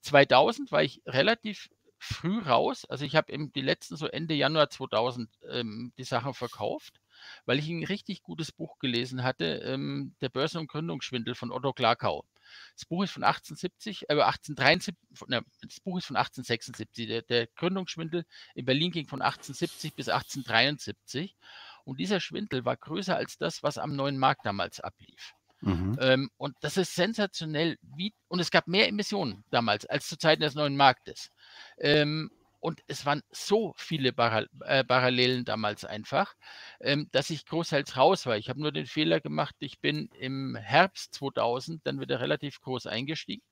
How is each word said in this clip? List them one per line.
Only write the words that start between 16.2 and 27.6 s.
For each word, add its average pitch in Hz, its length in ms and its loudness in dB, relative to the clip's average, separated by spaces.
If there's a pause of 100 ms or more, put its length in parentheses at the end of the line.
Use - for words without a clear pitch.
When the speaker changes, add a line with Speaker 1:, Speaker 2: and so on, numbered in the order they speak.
Speaker 1:
Der, 113 160 -4
der 120 240 0
Gründungsschwindel 170 800 -4 (300)
in 127 100 -8
Berlin 143 260 2
ging 170 160 -6
von - 160 -8
achtzehnhundertsiebzig - 720 -4
bis - 140 -8
achtzehnhundertdreiundsiebzig. 127 1300 -2 (480)
Und 135 140 -10
dieser 185 220 0
Schwindel 156 440 -4
war 123 120 0
größer 180 400 -4
als - 220 -4
das, 160 240 -4
was - 160 -2
am 147 180 -4
neuen 139 220 -2
Markt 135 260 2
damals 98 360 -4
ablief. - 520 -16 (300)
Speaker 2:
Mhm. 95 380 0
Speaker 1:
Ähm, 131 360 4
und 139 240 -8
das 147 160 -4
ist 185 180 0
sensationell, 170 880 0